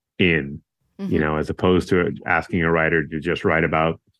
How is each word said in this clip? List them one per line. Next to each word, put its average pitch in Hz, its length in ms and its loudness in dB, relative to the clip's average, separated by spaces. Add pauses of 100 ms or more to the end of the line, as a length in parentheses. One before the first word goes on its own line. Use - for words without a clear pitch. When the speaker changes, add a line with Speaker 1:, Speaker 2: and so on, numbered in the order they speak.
(180)
Speaker 1:
in, 78 420 0 (400)
Speaker 2:
Mm-hmm. 196 120 -4
Speaker 1:
you 82 80 2
know, 78 160 0
as 73 120 -4
opposed 92 420 2
to 87 220 2 (140)
asking 85 360 0
a 82 100 2
writer 80 340 2
to 78 140 -8
just 82 240 -4
write 82 180 2
about 82 380 0 (200)